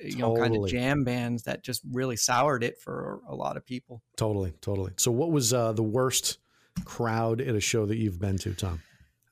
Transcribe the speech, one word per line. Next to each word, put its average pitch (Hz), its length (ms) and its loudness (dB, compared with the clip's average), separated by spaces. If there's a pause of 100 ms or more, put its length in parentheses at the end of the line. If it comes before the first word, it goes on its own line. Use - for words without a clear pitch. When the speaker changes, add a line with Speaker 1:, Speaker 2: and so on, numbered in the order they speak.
Speaker 1:
you 98 140 -8
know, 113 180 2
kind 117 120 4
of 117 60 4 (100)
Speaker 2:
Totally. 95 100 0
Speaker 1:
jam 131 320 2
bands 120 400 -2
that - 180 -4
just 123 200 -6 (100)
really 127 240 -2
soured 123 480 4
it - 160 -2
for 139 480 -8
a 139 80 -10
lot 139 220 -4
of - 80 -14
people. 123 360 -12 (140)
Speaker 2:
Totally, 101 460 0
totally. 95 340 -4
So - 160 2
what 147 200 2
was, 131 220 2
uh, 113 200 2
the 110 100 2
worst 123 540 0 (480)
crowd 113 560 0
at 135 120 -2
a 104 60 2
show 107 260 2
that 107 120 0
you've 101 220 0
been 98 180 0
to, 98 160 -4
Tom? 87 280 -4 (500)